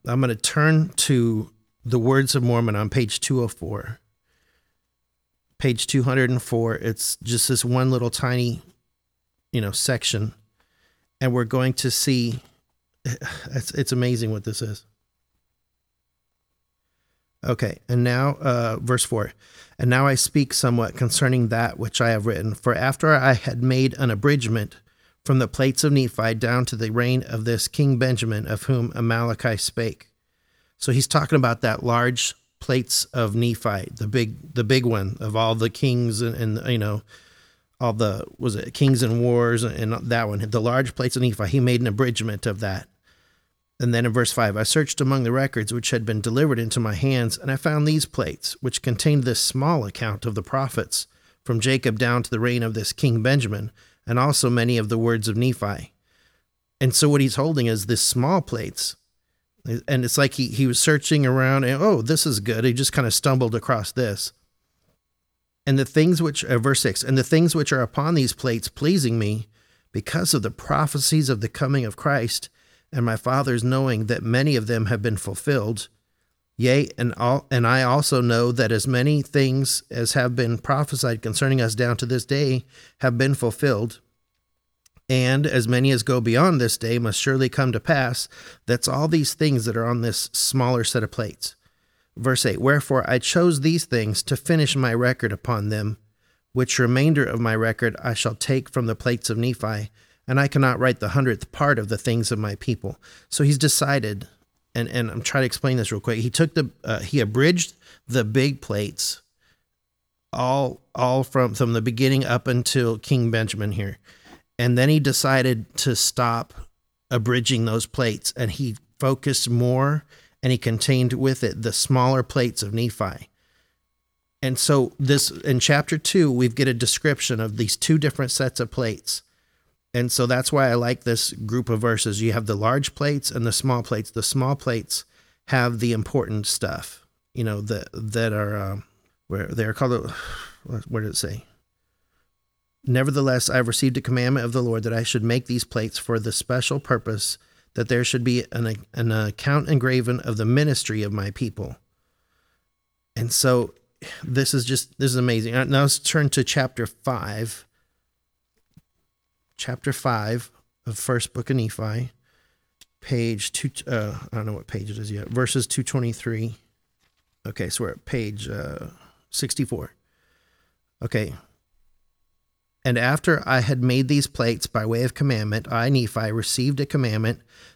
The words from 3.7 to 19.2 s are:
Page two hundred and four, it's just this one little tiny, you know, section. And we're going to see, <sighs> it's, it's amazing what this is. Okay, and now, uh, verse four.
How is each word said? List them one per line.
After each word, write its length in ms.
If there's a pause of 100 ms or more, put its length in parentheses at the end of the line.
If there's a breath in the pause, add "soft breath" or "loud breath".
Page 280
two 160
hundred 280
and 120
four, 320
it's 480
just 260
this 160
one 280
little 180
tiny, 500 (920)
you 80
know, 100
section. 640 (840)
And 120
we're 120
going 300
to 180
see, 480 (320)
<sighs> 320
it's, 640
it's 220
amazing 400
what 100
this 200
is. 220 (2500)
Okay, 340 (100)
and 140
now, 380
uh, 400
verse 240
four. 280 (460 loud breath)